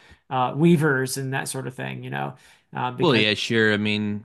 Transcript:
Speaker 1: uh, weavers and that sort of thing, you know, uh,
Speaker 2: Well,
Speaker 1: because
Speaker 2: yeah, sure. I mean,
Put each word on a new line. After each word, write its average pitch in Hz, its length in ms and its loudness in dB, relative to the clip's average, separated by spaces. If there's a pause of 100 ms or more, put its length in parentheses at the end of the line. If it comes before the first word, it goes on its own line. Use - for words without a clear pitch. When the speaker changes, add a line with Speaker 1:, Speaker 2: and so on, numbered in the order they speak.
(300)
Speaker 1:
uh, 131 260 0
weavers 143 600 4
and 135 180 -8
that 139 140 -6
sort 135 180 -8
of 131 80 -10
thing, 131 300 -10
you 127 60 -12
know, 139 240 -6 (420)
uh, 127 200 -4
Speaker 2:
Well, 147 180 4
Speaker 1:
because - 20 6
Speaker 2:
yeah, 107 180 4
sure. 110 380 2
I 104 40 2
mean, 104 480 -2